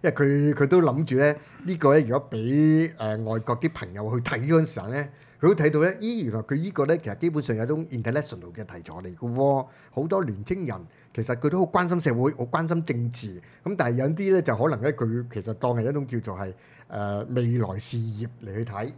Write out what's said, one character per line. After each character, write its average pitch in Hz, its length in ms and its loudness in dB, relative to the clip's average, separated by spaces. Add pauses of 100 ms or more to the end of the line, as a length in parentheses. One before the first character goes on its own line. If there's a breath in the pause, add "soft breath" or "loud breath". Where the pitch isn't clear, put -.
因 175 80 4
為 - 20 2
佢， 143 420 4
佢 143 140 4
都 180 140 6
諗 151 220 2
住 127 140 0
呢， 147 180 6 (300 loud breath)
呢 180 100 -2
個 143 180 6
呢， 156 140 8
如 123 100 0
果 - 120 -4
俾， 151 680 4
呃， 107 200 -2
外 113 220 -2
國 120 200 -2
啲 160 140 0
朋 90 200 -12
友 107 160 -6
去 120 140 -2
睇 123 240 -2
嗰 160 140 6
陣 156 40 2
時 151 140 -8
候 95 80 -8
呢， 143 200 -6 (340 loud breath)
佢 175 120 6
都 - 20 6
睇 156 140 4
到 151 120 2
呢， 180 180 2
咦， 220 240 -4
原 110 100 -2
來 110 80 -2
佢 139 140 -4
呢 175 160 -4
個 143 140 0
呢， 165 120 4
其 - 120 -6
實 98 80 -8
基 170 120 -2
本 151 140 -2
上 117 140 -2
有 113 80 -2
種 156 220 -2
international 117 680 -6
嘅 110 100 -14
題 - 180 -16
材 160 120 -16
嚟 185 220 -12
嘅 - 20 -20
喎， 131 500 2 (240 loud breath)
好 143 160 -4
多 190 160 0
年 107 220 -6
青 185 200 -4
人 104 120 -6 (360 soft breath)
其 117 80 -4
實 123 140 -2
佢 135 140 0
都 185 160 2
好 165 40 -10
關 180 200 2
心 175 100 2
社 135 160 2
會， 131 160 2
好 123 140 -6
關 151 200 -2
心 165 200 0
政 120 260 -2
治， 95 300 -12 (240 loud breath)
咁 190 120 -4
但 120 160 2
係 - 40 0
有 131 140 0
啲 190 200 0
呢， 180 100 4
就 120 140 0
可 127 140 2
能 117 120 -2
呢， 143 120 0
佢 120 400 -2
其 104 80 -8
實 110 140 -8
當 123 200 -2
係 117 140 0
一 - 20 -2
種 143 160 -4
叫 120 140 -4
做 95 160 -10
係， 95 160 -8 (340 loud breath)
呃， 101 380 -4
未 123 320 0
來 107 200 -2
事 117 200 -6
業 113 320 -6 (160)
嚟 98 100 -12
去 113 80 -4
睇。 113 340 -8